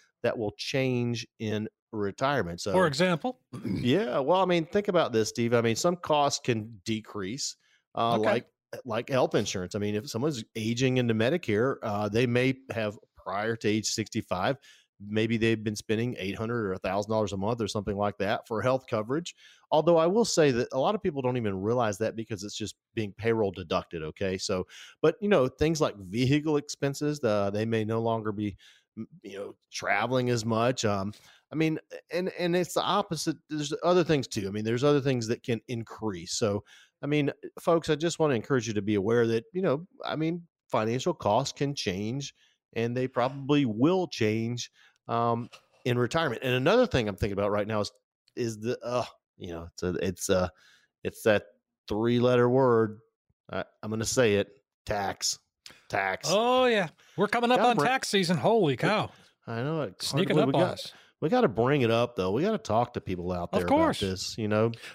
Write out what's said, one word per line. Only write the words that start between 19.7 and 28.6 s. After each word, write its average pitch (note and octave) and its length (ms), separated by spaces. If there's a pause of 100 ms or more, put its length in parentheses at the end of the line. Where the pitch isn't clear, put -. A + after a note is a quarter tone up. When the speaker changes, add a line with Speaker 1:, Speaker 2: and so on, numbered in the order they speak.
Speaker 1:
Although D#3+ 280
I E3 100
will G#3+ 160
say D#3 260
that A#2 220
a C3 60
lot F3+ 180
of G3+ 60
people D3 200
don't B2+ 140
even G2+ 240
realize A2 380
that G#2+ 180
because A2 260
it's G#2 140
just G#2 180 (200)
being G#2 180
payroll A2 400
deducted, F2 500
okay? F#2+ 360
So, F#2 280 (340)
but, D#3 200
you G#3 80
know, D#3+ 180
things D3+ 340
like A2+ 160
vehicle C3 600
expenses, D3 640
uh, G#2 280
they G#2 140
may A2+ 200
no A2+ 160
longer A2+ 320
be G#2 240 (400)